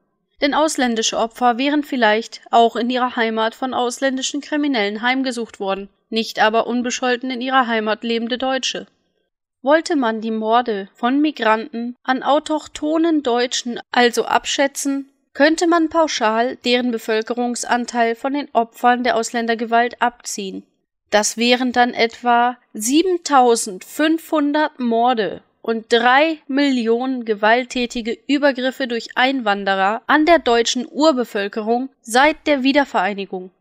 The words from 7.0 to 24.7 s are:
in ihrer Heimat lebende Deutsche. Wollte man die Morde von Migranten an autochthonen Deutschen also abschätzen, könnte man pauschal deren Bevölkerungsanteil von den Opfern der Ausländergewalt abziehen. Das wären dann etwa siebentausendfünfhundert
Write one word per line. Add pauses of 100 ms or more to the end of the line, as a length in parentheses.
in
ihrer
Heimat
lebende
Deutsche. (720)
Wollte
man
die
Morde
von
Migranten
an
autochthonen
Deutschen (120)
also
abschätzen, (220)
könnte
man
pauschal (100)
deren
Bevölkerungsanteil
von
den
Opfern
der
Ausländergewalt
abziehen. (460)
Das
wären
dann
etwa (140)
siebentausendfünfhundert